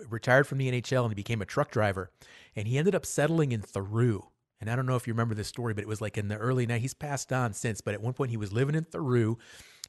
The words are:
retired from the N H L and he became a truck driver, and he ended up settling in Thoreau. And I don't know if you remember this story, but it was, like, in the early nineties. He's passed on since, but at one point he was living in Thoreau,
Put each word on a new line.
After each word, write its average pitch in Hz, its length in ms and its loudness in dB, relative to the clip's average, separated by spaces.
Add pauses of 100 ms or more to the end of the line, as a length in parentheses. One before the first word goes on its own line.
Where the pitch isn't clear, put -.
retired 127 400 4
from 135 100 -4
the 135 100 0
N 123 80 0
H 123 180 -2
L 127 100 4
and 113 80 0
he 104 40 -2
became 104 260 -4
a - 40 -4
truck - 260 -2
driver, 98 400 0 (440)
and 107 120 -4
he 123 100 0
ended 185 180 2
up 160 100 -2
settling 151 460 2
in 110 100 0
Thoreau. 104 680 0 (300)
And 104 80 -6
I 123 80 0
don't 131 80 0
know 127 100 2
if 120 100 -2
you 117 60 -4
remember 113 240 0
this 104 140 -4
story, 120 240 -4
but 101 80 -4
it 101 60 -6
was, 107 120 -4
like, 107 180 -4
in 101 120 -2
the 104 80 -2
early 127 280 2
nineties. 117 180 0
He's 131 100 -4
passed 139 400 -6
on 123 180 0
since, 110 300 -4
but 104 120 -2
at 101 80 -6
one 123 120 -2
point 131 180 -2
he 117 60 -2
was 104 160 -4
living 139 220 2
in 165 100 0
Thoreau, 120 520 2 (520)